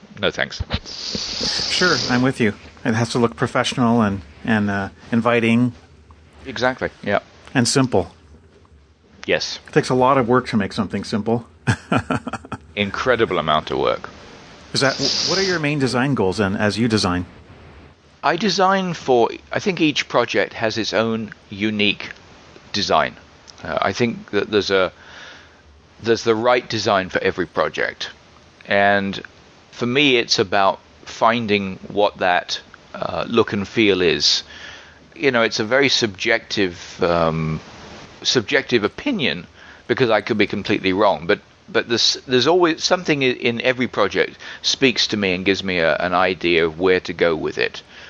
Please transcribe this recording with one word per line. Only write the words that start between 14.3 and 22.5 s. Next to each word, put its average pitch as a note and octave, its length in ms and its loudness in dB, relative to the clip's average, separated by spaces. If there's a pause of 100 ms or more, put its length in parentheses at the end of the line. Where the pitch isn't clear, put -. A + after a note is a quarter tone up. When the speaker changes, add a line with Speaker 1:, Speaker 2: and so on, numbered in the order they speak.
Speaker 2:
Is B2 80 0
that, C3+ 140 2 (340)
what F3 80 0
are F#3+ 60 -2
your F3+ 160 -2
main D3 180 -2
design C3 380 0
goals F#2 220 0
then, G2+ 180 0
as G2+ 240 0
you A#2+ 80 2
design? F#2+ 400 0 (960)
Speaker 1:
I D#3 120 2
design F#3 600 2
for, A#2+ 340 2 (220)
I A#2 80 -2
think F#3 200 -2
each D3+ 280 0
project A#2 460 0
has A2+ 260 -2
its G#2 120 -4
own A2 420 -2 (180)
unique G#2 580 -2 (640)